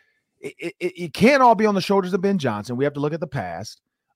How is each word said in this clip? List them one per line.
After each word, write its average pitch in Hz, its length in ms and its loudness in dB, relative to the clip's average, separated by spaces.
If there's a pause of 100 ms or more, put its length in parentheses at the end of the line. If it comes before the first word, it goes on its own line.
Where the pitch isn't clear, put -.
(400)
it, - 380 -12
it, 180 180 -6
it 170 180 -10
can't 269 280 4
all 233 140 6
be 214 100 2
on 208 80 2
the 196 60 0
shoulders 185 320 0
of 196 80 -2
Ben 196 180 0
Johnson. 120 380 -4
We 131 80 0
have 143 100 -2
to 143 60 -6
look 147 140 -2
at 165 40 -6
the 165 80 -8
past. 90 540 -10 (360)